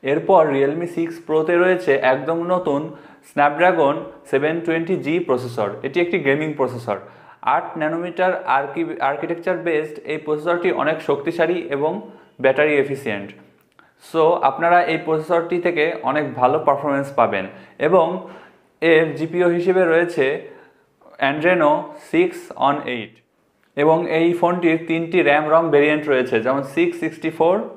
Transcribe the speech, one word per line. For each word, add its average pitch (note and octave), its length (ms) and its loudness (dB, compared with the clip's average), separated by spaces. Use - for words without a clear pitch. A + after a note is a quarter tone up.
এরপর E3 300 4
Realme D3 400 0
সিক্স E3+ 200 -4
Pro-তে D#3 360 0
রয়েছে F3+ 300 2
একদম D3 260 -2
নতুন E3 280 -2
Snapdragon D3+ 680 2
সেভেন D3 240 0
টোয়েন্টি E3 280 -2
জি D3+ 100 -2
প্রসেসর। A#2+ 400 -2
এটি C3+ 180 -2
একটি E3+ 120 -4
গেমিং D3+ 200 0
প্রসেসর। A#2 400 -4
আট F3 100 -4
ন্যানোমিটার E3+ 520 -2
আর্কি-, D3 420 -6
আর্কিটেকচার E3+ 460 -4
বেসড D3+ 300 -2
এই D#3 120 -4
প্রসেসরটি E3+ 440 -2
অনেক D#3 140 -2
শক্তিশালী E3 500 0
এবং D3+ 160 -2
ব্যাটারি D3 380 4
এফিসিয়েন্ট। A2 480 -6
So D#3+ 120 2
আপনারা E3 300 4
এই E3 140 0
প্রসেসরটি E3 500 0
থেকে D3+ 180 2
অনেক D3 140 0
ভালো B2+ 160 4
পারফরম্যান্স C#3 420 0
পাবেন G#2 240 2
এবং E3+ 180 4
এর D#3+ 120 6
জিপিইউ E3+ 300 0
হিসেবে F#3 240 2
রয়েছে E3 320 2
Adreno D#3 420 2
six F3 200 2
on C#3+ 80 0
eight G#2+ 180 -12
এবং D#3+ 160 4
এই E3 100 4
ফোনটির F3 380 2
তিনটি E3 300 -2
র্যাম D3 240 4
রম E3 120 6
ভেরিয়েন্ট D3+ 380 4
রয়েছে, B2+ 320 0
যেমন C3+ 180 0
সিক্স E3+ 280 0
সিক্সটি D#3+ 360 -6
ফোর F3 180 4